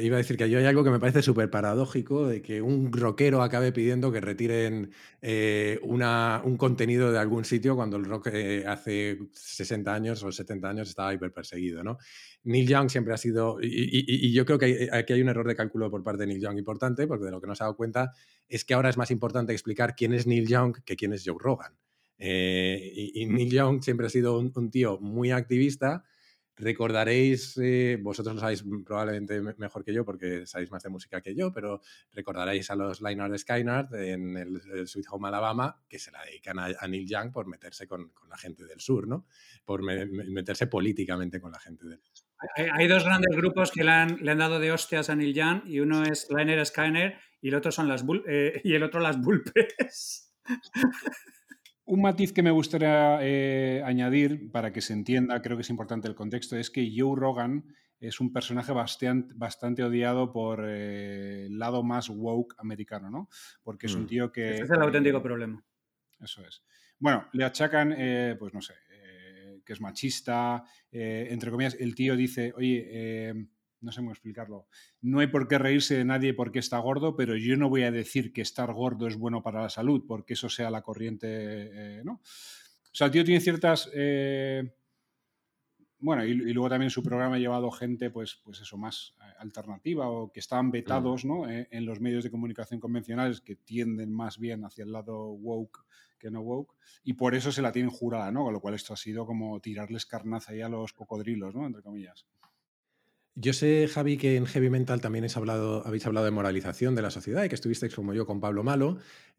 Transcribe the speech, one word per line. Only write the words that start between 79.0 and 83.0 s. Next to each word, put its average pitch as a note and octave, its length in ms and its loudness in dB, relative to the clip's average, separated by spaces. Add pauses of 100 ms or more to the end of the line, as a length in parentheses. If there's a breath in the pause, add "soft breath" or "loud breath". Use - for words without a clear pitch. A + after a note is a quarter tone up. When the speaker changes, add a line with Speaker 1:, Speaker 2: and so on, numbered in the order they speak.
Speaker 3:
es A2 100 -4
bueno A#2 260 -4
para A2 200 -4
la G#2+ 80 -4
salud, C3 360 0
porque A2 280 -8
eso A#2+ 160 -6
sea A#2 200 -4
la A2 120 -6
corriente", A2 480 -8
eh, G#2 760 -10
¿no? F#3 80 -8
O - 800 -20
sea, - 140 2